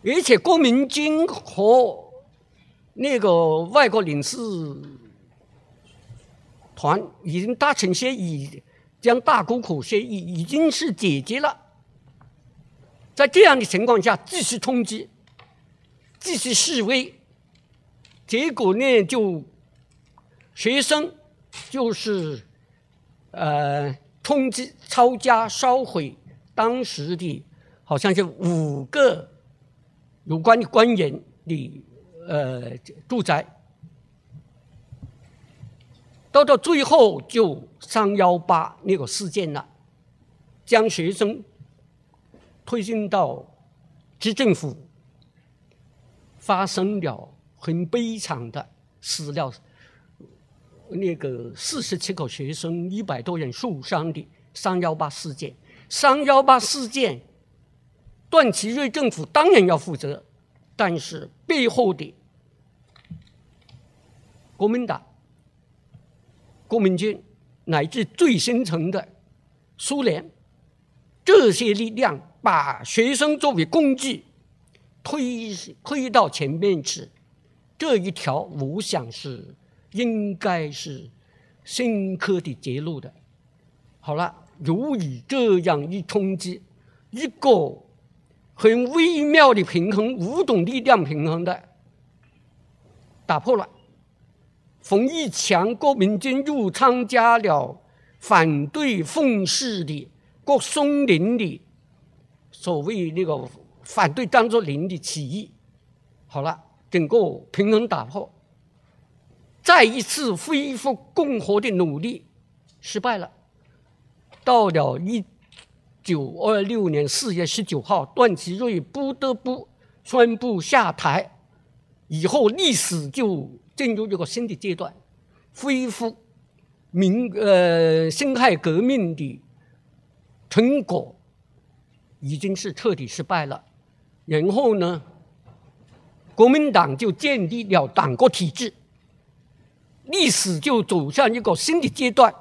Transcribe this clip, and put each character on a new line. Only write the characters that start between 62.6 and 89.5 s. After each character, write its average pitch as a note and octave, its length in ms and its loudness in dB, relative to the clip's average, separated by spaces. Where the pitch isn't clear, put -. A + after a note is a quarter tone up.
国 G#3 100 0
民 A#3+ 180 -2
党、 - 160 -8
国 A3+ 120 -2
民 F#3+ 160 4
军 G3+ 280 -4
乃 D3+ 220 0
至 A3 180 -4
最 C4+ 340 2
深 A#3+ 240 0
层 E3 280 -4
的 - 180 -6
苏 C#4 240 -4
联， D#3+ 280 -2
这 F4+ 260 8
些 G#3+ 220 0
力 A3 180 -2
量 G#3 300 -2
把 D3 440 -2
学 A#3 300 0
生 D4 240 0
作 D4 140 0
为 E3 120 0
工 C4+ 320 2
具 C4 280 -6
推， A#3+ 520 -6
推 C4 280 -6
到 G#3 180 4
前 C#3 200 -6
面 E3 340 -2
去， - 260 -10
这 D4 200 0
一 F#3+ 140 -2
条 D3 300 -4
我 D3+ 400 -8
想 B2+ 300 -6
是 A2+ 440 -16
应 G#3+ 440 -2
该 E3+ 340 -2
是 C3+ 400 -14
深 G3+ 520 -4
刻 F3+ 240 -2
的 D#3 200 -10
揭 C3+ 200 -6
露 D#3 200 -8
的。 - 120 -18
好 D3+ 140 -8
了， E3+ 200 -4
由 A3+ 320 -2
于 C#3 300 -6
这 A#3 340 2
样 D#3+ 300 -2
一 F#3+ 120 -8
冲 F#3+ 340 -2
击， F3+ 260 -10
一 C4 160 -8
个 G3 500 2
很 A#3 360 4
微 E4 340 2
妙 D4 280 6